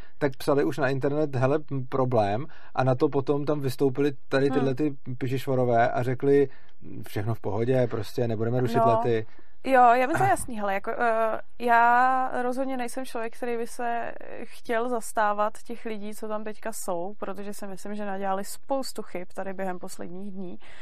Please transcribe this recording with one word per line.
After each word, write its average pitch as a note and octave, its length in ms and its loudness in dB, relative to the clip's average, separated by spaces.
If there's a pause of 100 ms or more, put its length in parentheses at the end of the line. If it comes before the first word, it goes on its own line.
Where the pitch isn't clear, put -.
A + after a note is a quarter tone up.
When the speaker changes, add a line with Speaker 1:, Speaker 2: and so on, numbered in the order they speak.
(180)
Speaker 1:
tak C#3+ 200 0
psali C#3+ 260 2
už D#3 140 0
na C#3 120 2
internet, C#3 460 0
„Hele, C3 240 2 (120)
m, C3+ 180 -2
problém“, B2 560 2 (300)
a C3 80 2
na C3 120 4
to C#3+ 140 2
potom C#3+ 360 0
tam D3+ 160 0
vystoupili C3+ 500 2 (180)
tady C#3 200 4
tyhle C3 200 2
Speaker 2:
Hmm. C3 60 0
Speaker 1:
ty D3 200 0 (220)
pižišvorové B2 760 2
a B2 120 0
řekli, C#3 440 4 (600)
„Všechno A2 280 -2
v - 60 -6
pohodě, A#2+ 500 2
prostě A2+ 360 -2
nebudeme A2+ 320 0
rušit A3+ 260 2
Speaker 2:
No. - 60 6
Speaker 1:
lety.“ A3+ 340 2 (420)
Speaker 2:
Jo, B3 260 8
je B3+ 140 4
mi D#4 60 0
to F4 100 2
jasný, D#4+ 360 0
hele, G3+ 140 -2
jako, G3+ 260 -2
eh, A3+ 400 0 (200)
já A#3+ 720 4 (100)
rozhodně B3+ 360 -2
nejsem B3 280 -4
člověk, A#3 320 -6
který A#3+ 200 -2
by A#3 100 -4
se A#3 440 -4 (320)
chtěl A#3 460 -2
zastávat G#3+ 640 0 (100)
těch - 220 -6
lidí, G#3+ 300 -4
co A3 120 -4
tam G#3+ 160 -4
teďka G#3+ 300 -4
jsou, F#3 460 -2
protože G3+ 340 -4
si G3+ 140 -4
myslím, G3+ 280 -4
že G#3 100 -4
nadělali G3 380 -2
spoustu - 580 -2
chyb - 320 -4
tady F#3+ 200 -4
během F#3 260 -2
posledních F#3+ 520 -6
dní. F#3+ 260 -6 (240)